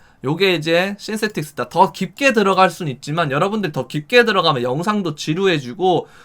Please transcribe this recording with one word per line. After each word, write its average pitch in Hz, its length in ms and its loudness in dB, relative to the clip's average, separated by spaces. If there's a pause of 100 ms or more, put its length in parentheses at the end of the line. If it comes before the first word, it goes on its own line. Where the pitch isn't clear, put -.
(240)
요게 175 320 0
이제 170 420 0
신세틱스다. 208 720 -6
더 170 220 2
깊게 262 420 -2
들어갈 190 360 4
순 180 180 -6
있지만 147 440 -4
여러분들 190 400 -2
더 131 160 -6
깊게 233 380 2
들어가면 170 380 2
영상도 170 520 -2
지루해지고 165 920 0 (180)